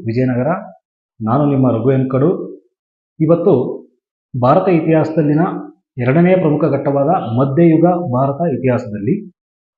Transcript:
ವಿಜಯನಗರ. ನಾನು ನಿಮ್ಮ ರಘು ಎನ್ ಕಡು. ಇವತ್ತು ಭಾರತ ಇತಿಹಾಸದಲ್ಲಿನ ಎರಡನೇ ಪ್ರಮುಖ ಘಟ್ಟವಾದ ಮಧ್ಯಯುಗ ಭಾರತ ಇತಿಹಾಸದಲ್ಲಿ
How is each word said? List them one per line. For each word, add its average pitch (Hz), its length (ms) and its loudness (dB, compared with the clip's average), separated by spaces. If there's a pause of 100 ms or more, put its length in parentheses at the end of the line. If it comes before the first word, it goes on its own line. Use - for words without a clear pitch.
ವಿಜಯನಗರ. 123 420 -2 (720)
ನಾನು 123 280 0
ನಿಮ್ಮ 131 220 2
ರಘು 113 200 0
ಎನ್ 131 180 0
ಕಡು. 143 500 -2 (600)
ಇವತ್ತು 165 340 2 (880)
ಭಾರತ 185 280 2
ಇತಿಹಾಸದಲ್ಲಿನ 156 680 0 (580)
ಎರಡನೇ 160 380 4
ಪ್ರಮುಖ 160 300 0
ಘಟ್ಟವಾದ 139 420 0
ಮಧ್ಯಯುಗ 156 760 2
ಭಾರತ 151 680 -2
ಇತಿಹಾಸದಲ್ಲಿ 117 760 -4 (480)